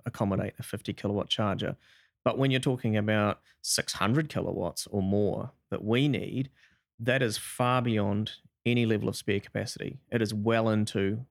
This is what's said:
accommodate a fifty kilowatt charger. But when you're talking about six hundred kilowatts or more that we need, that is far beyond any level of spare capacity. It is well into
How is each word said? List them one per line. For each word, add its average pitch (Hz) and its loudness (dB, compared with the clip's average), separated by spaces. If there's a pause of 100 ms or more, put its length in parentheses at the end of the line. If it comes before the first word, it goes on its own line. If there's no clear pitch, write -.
accommodate 101 -2
a - -10
fifty - -6
kilowatt 101 -2
charger. 101 -2 (480)
But - 2
when 135 4
you're 131 2
talking 123 0
about 104 2 (220)
six - -2
hundred 131 2
kilowatts 90 -4
or 101 0
more 101 0 (180)
that - -6
we 123 4
need, 131 -2 (500)
that 123 2
is 113 0
far 123 0
beyond 107 0 (360)
any 120 4
level 110 2
of 107 -2
spare 101 -2
capacity. 101 -8 (120)
It 117 2
is 107 -2
well 113 2
into 107 2